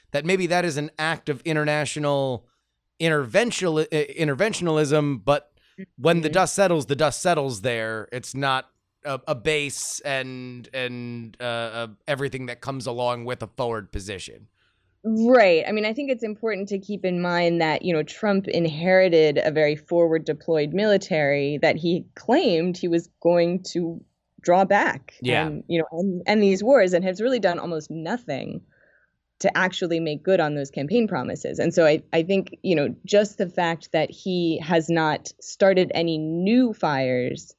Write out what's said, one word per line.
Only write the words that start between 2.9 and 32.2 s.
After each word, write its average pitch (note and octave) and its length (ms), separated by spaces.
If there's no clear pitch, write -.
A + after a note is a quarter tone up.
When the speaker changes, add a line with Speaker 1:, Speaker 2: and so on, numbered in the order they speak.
Speaker 1:
interventional-, D#3+ 840
uh, D3+ 280
interventionalism, D3+ 1120
but C#3+ 280
when E3 240
the D#3 60
Speaker 2:
Mm-hmm. D3+ 60
Speaker 1:
dust F3+ 200
settles, F3 320
the C#3+ 100
dust C#3+ 260
settles C#3 400
there. A2+ 500
It's B2 240
not C3+ 340
a, C3+ 240
a D#3 80
base C#3+ 680
and, B2+ 720
and, A#2+ 680
uh, - 20
uh, A#2 440
everything C3+ 380
that A#2+ 160
comes C3+ 240
along A#2+ 400
with A#2+ 160
a A2 60
forward A2+ 440
position. F#2 560
Speaker 2:
Right. A3 640
I - 40
mean, G#3+ 120
I G#3+ 100
think C#4 180
it's A#3 120
important G#3 460
to G3 100
keep G3 240
in F3+ 180
mind F3 380
that, D#3 220
you F3+ 100
know, D#3 120
Trump G3 440
inherited E3 960
a D#3 80
very D3+ 240
forward D#3+ 500
deployed D3+ 480
military D#3 880
that D3+ 120
he E3+ 380
claimed F#3 640
he F#3 100
was E3+ 220
going F3 500
to E3+ 280
draw F3+ 220
back G3 580
Speaker 1:
Yeah. A2+ 260
Speaker 2:
and, - 200
you E3+ 120
know, D#3 120
and, F#3 360
and G#3+ 160
these G3 200
wars G#3+ 300
and F3 100
has F#3 160
really B3 200
done F3+ 180
almost D#3+ 320
nothing D#3+ 720
to E3+ 180
actually F3+ 420
make D3+ 240
good F#3 160
on D3+ 160
those C#3+ 160
campaign F3+ 340
promises. B2+ 540
And E3 140
so E3 120
I, D#3 160
I E3 100